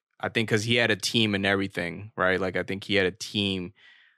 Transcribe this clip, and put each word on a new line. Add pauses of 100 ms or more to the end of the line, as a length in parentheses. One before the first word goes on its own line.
(200)
I
think
'cause
he
had
a
team
and
everything,
right?
Like,
I
think
he
had
a
team, (460)